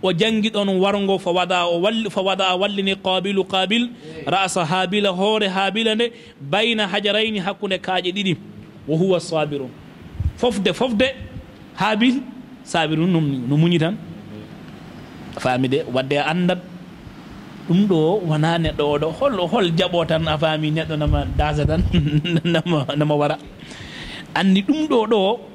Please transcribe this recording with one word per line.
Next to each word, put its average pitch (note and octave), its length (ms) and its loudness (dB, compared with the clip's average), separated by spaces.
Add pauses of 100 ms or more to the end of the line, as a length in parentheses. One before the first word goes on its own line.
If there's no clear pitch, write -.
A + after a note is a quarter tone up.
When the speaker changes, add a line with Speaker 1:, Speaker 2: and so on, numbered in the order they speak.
Speaker 1:
O F#3 120 2
jangi G#3+ 360 2
ɗon G3+ 300 0
wargo, G3 400 2
fa F#3+ 120 -2
wada F3+ 360 2
o E3+ 140 2
walli, A3 280 0
fa F#3+ 120 -2
wada F#3+ 340 2
wallini G3 400 0
Qabilu, F#3+ 500 0
Qabil, F#3+ 380 0
Speaker 2:
Eyi. D#3+ 420 -10
Speaker 1:
ra'sa F3+ 400 0
Habila, F#3+ 460 0
hoore G#3 360 2
Habila G3 480 0
nde, A3+ 160 0 (300)
bayna G#3+ 460 0
hajarayni, G#3 520 0
hakkunde F#3+ 400 -4
kaaƴe F3+ 320 -2
ɗiɗi. F#3 240 0 (520)
"Wa D3+ 100 0
huwa F#3 220 4
sabirun." D3 500 -2 (680)
Fofde, G3 360 0
fofde, B3 340 2 (680)
Habil, A3 440 2 (440)
sabirun, D#3 480 2
no, E3 100 4
no C#3 360 0
muñi E3+ 220 4
tan. E3+ 160 2 (1400)
Faami B2+ 300 0
de, D3 140 0 (100)
wadde C3 240 0
a C#3+ 140 0
andat. F3+ 280 2 (1080)
Ɗum G3 180 4
ɗo F3 380 4
wona D#3+ 320 2
neɗɗo D3+ 260 0 (120)
oɗo, D#3 240 0
hol, C#4 160 2 (120)
hol F3+ 300 2
jaɓo F3 300 2
tan, D#3+ 200 0
a D#3 100 0
faami, D#3 340 2
neɗɗo D#3 260 -2
nama C#3+ 280 2 (120)
dasa D3 280 2
tan, D#3+ 180 2 (320)
<laughs> E3 280 0
nama, D#3+ 420 2 (120)
nama D3+ 180 2
wara. D3 220 0 (960)
Andi F#3+ 300 4
ɗum D#4 240 0
ɗo A#3 200 2
ɗo A3 320 2 (160)